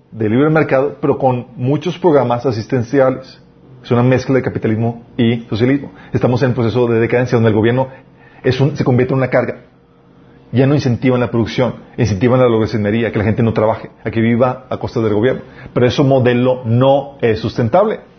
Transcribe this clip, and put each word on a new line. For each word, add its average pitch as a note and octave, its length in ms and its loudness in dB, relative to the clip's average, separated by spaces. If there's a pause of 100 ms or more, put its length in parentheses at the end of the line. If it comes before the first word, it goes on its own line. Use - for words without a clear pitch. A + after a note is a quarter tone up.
(120)
de A2 180 -4
libre C3+ 200 2
mercado, C#3+ 500 0
pero C#3 180 0
con B2 380 0
muchos C#3+ 420 -4
programas B2 480 2
asistenciales. C3 960 -2 (420)
Es - 80 -6
una A#2+ 120 2
mezcla B2+ 320 2
de B2+ 60 2
capitalismo A2+ 640 -4 (140)
y A#2 320 0
socialismo. B2+ 420 -2 (200)
Estamos B2 320 0
en C3 60 2
un A2+ 60 -2
proceso A#2+ 320 0
de A#2 120 2
decadencia B2 360 0
donde A2+ 140 2
el G#2 60 2
gobierno A#2 320 2 (560)
es B2+ 180 0
un, C#3+ 140 0
se - 80 -2
convierte B2+ 300 0
en C3+ 60 0
una B2+ 100 -2
carga. B2 320 -2 (880)
Ya C3 160 2
no D3 80 2
incentivan B2+ 440 0
la A#2+ 120 -2
producción, A#2 460 -2 (200)
incentivan A#2 420 2
la B2+ 60 4
holgazanería, A2 640 0
que - 60 -4
la G#2 80 0
gente A2 160 0
no A2+ 120 2
trabaje, A2 360 -2 (160)
a A2+ 60 -6
que A2+ 100 -2
viva A#2+ 480 0
a G#2+ 80 -6
costa A#2 240 -6
del G#2+ 140 0
gobierno. A2+ 260 0 (320)
Pero B2 140 2
ese C3+ 160 0
modelo B2+ 600 2
no C3+ 580 0
es A2 180 0
sustentable. C#3 600 -2 (180)